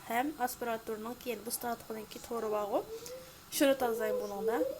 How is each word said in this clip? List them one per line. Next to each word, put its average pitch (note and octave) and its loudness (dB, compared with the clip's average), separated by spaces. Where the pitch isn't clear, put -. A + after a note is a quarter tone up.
həm B3+ 2
aspiratorunun A3+ -2
ki, A#3+ -6
yəni G#3+ -4
bu A#3+ -4
statixinki A3+ -4
toru A3+ -2
bağı. G#3+ 2
Şunu C4+ 6
tazalayın A3 2
bunun G#3 -2
da. A#3+ 4